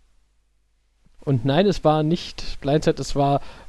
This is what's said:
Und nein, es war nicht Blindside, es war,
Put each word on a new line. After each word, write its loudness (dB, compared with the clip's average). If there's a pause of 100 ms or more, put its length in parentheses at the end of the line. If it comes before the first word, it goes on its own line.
(1200)
Und 0
nein, 2
es 0
war 4
nicht -4
Blindside, 0
es -4
war, 2 (280)